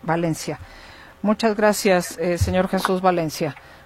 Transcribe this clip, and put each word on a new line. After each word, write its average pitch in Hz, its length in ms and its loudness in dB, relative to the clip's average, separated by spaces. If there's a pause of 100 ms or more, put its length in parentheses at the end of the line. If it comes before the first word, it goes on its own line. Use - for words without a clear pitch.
Valencia. 165 580 -2 (600)
Muchas 214 340 2
gracias, 202 640 2
eh, 175 200 0
señor 185 300 0
Jesús 185 340 0
Valencia, 165 540 0 (300)